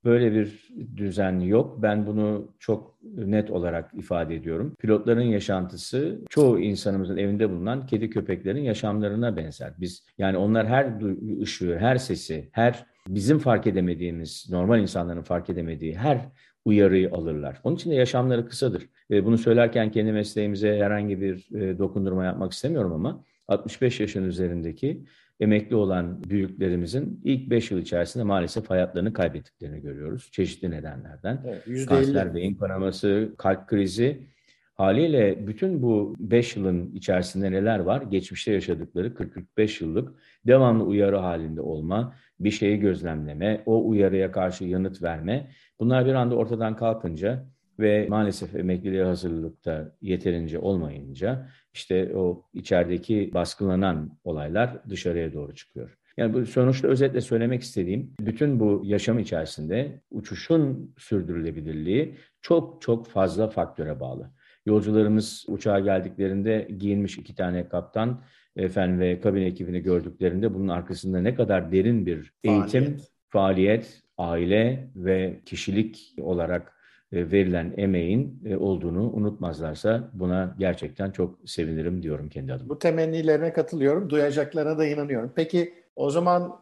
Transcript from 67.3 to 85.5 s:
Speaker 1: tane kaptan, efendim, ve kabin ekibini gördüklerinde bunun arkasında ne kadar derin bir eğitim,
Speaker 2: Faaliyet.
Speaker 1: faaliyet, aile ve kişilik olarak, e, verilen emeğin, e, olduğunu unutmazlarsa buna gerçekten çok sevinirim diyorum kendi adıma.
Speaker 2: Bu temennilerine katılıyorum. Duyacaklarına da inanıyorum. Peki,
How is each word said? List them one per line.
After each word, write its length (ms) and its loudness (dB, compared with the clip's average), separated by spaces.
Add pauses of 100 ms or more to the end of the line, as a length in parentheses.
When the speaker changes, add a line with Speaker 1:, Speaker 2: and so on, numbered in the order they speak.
Speaker 1:
tane 340 -2
kaptan, 520 -4 (340)
efendim, 440 0
ve 220 0
kabin 200 2
ekibini 380 -4
gördüklerinde 720 0
bunun 140 -2
arkasında 540 -4
ne 140 0
kadar 360 0
derin 340 4
bir 280 -6 (100)
eğitim, 400 4
Speaker 2:
Faaliyet. 280 -6 (180)
Speaker 1:
faaliyet, 720 2 (160)
aile 800 0
ve 500 0
kişilik 760 -4
olarak, 520 -2 (380)
e, 200 -2
verilen 460 2
emeğin, 680 0
e, 120 -2
olduğunu 540 -2
unutmazlarsa 1040 -2
buna 460 -2
gerçekten 520 -4
çok 340 -4
sevinirim 580 -4
diyorum 260 -6
kendi 240 -10
adıma. 160 -10
Speaker 2:
Bu 100 -6
temennilerine 720 0
katılıyorum. 560 0
Duyacaklarına 680 0
da 80 2
inanıyorum. 500 -2
Peki, 380 0 (220)